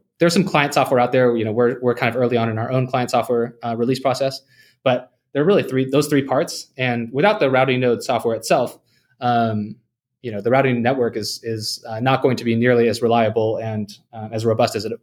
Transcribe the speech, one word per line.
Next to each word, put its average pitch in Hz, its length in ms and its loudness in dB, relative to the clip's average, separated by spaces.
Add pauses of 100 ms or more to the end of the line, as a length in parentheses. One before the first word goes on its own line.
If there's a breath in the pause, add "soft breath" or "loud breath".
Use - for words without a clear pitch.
(200)
there's 170 140 2
some 175 100 2
client 143 300 0
software 135 260 2
out 120 120 2
there. 123 240 2
You 110 100 -2
know, 110 60 -2
we're, 120 300 0
we're 120 140 0
kind 117 180 0
of 127 80 -2
early 120 160 2
on 113 120 0
in 113 80 -4
our 120 140 -4
own 127 160 0
client 123 240 -2
software, 120 520 0
uh, 117 140 -4
release 127 220 0
process. 135 420 -2 (420 soft breath)
But 127 280 0 (220)
there 139 80 0
are 151 40 0
really 185 180 4
three, 131 260 -2
those 143 180 2
three 143 160 2
parts. 143 440 -4 (100)
And 120 360 -4
without 202 260 2
the 139 100 2
routing 127 300 2
node 120 240 0
software 117 320 -2
itself, 123 420 -2 (440)
um, 113 560 -2 (440)
you 120 100 -8
know, 104 80 -6
the 110 120 -2
routing 131 300 2
network 120 360 0
is, - 260 -8
is, 113 460 -8
uh, 110 100 -8
not 131 220 0
going 127 160 2
to 120 60 -12
be 113 120 0
nearly 117 320 4
as 107 140 -2
reliable 113 560 2
and, 107 400 -6 (160)
um, 110 180 -12
as 110 140 -4
robust 113 300 2
as 104 100 -6
it 110 180 -6